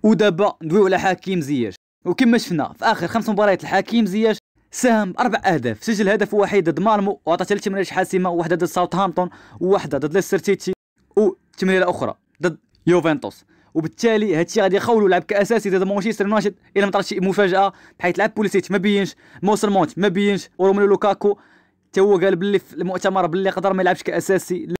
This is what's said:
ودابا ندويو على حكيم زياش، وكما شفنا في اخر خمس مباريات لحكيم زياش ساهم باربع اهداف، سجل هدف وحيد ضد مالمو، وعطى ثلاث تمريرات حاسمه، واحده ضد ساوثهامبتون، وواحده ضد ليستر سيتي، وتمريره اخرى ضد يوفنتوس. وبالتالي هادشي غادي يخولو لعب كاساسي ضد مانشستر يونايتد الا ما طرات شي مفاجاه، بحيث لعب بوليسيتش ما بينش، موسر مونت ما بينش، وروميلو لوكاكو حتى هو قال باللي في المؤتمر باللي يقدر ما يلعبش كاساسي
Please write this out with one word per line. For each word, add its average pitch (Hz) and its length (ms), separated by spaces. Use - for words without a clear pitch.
ودابا 202 600
ندويو 180 240
على 185 120
حكيم 185 420
زياش، 127 340
وكما 233 320
شفنا 165 340
في - 120
اخر 170 220
خمس 214 220
مباريات 196 360
لحكيم 202 420
زياش 214 320
ساهم 214 420
باربع 226 320
اهداف، 123 400
سجل 214 240
هدف 208 260
وحيد 196 360
ضد 151 100
مالمو، 208 460
وعطى 175 180
ثلاث 202 180
تمريرات 196 260
حاسمه، 185 420
واحده 170 260
ضد 170 80
ساوثهامبتون، 180 640
وواحده 170 380
ضد 147 160
ليستر 190 240
سيتي، 190 340
وتمريره 185 760
اخرى 127 240
ضد 165 160
يوفنتوس. 156 580
وبالتالي 214 600
هادشي 175 240
غادي 190 160
يخولو 208 320
لعب 180 140
كاساسي 208 480
ضد 185 120
مانشستر 202 420
يونايتد 208 300
الا 202 80
ما 196 60
طرات 196 140
شي 202 160
مفاجاه، 190 520
بحيث 175 200
لعب 214 160
بوليسيتش 196 360
ما 196 80
بينش، 196 360
موسر 208 280
مونت 185 280
ما 196 100
بينش، 202 400
وروميلو 196 280
لوكاكو 196 500
حتى - 120
هو 202 180
قال 190 180
باللي 196 220
في - 160
المؤتمر 185 520
باللي 190 220
يقدر 190 240
ما 190 100
يلعبش 180 200
كاساسي 180 760